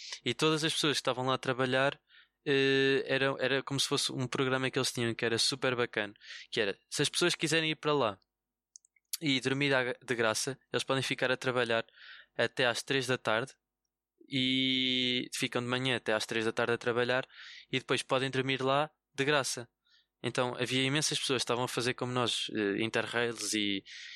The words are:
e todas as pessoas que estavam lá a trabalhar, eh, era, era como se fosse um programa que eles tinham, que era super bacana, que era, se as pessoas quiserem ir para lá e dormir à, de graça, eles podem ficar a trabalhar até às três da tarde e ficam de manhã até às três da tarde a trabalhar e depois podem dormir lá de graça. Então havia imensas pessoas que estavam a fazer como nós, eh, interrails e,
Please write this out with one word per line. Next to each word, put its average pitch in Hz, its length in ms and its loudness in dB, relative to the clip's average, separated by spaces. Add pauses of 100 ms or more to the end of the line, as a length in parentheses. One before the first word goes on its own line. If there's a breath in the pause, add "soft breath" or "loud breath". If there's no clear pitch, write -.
(240 loud breath)
e 123 100 0
todas 156 300 2
as 160 100 0
pessoas 143 240 2
que - 40 -2
estavam 131 240 0
lá 131 80 2
a 127 60 0
trabalhar, 131 600 0 (460 loud breath)
eh, 135 640 4
era, 135 320 0
era 131 240 0
como 139 160 -4
se - 80 0
fosse 135 240 0
um 131 160 -2
programa 131 420 0
que - 80 -2
eles 131 140 0
tinham, 117 240 -2
que - 100 -2
era 113 140 0
super 131 360 0
bacana, 113 380 -2 (380 loud breath)
que 120 100 0
era, 98 160 0 (100)
se - 140 -4
as 143 80 2
pessoas 170 240 2
quiserem 160 380 0
ir 151 40 -2
para 151 180 0
lá 113 260 2 (1000)
e 135 180 2
dormir 139 340 0
à, 127 200 2
de - 220 -4
graça, 113 420 0 (140)
eles 120 120 0
podem 135 200 0
ficar 127 280 0
a 127 60 2
trabalhar 120 480 0 (520 loud breath)
até 123 280 2
às 117 180 0
três 135 240 -2
da 127 100 2
tarde 113 360 0 (760)
e 131 1040 0
ficam 123 280 -2
de 120 60 -4
manhã 127 300 0
até 110 160 0
às 107 120 0
três 113 200 -2
da 113 60 2
tarde 117 220 0
a 117 40 -2
trabalhar 123 500 0 (440 loud breath)
e 131 80 0
depois 127 240 -2
podem 131 260 0
dormir 131 320 -2
lá 139 300 0 (220)
de 139 120 0
graça. 135 420 0 (540 soft breath)
Então 123 380 0
havia 127 240 0
imensas 143 360 0
pessoas 123 220 0
que - 20 -2
estavam 123 200 0
a 123 40 -2
fazer 123 260 -2
como 123 180 -4
nós, 123 420 0
eh, 101 300 0
interrails 113 720 -2
e, 101 300 -2 (320 loud breath)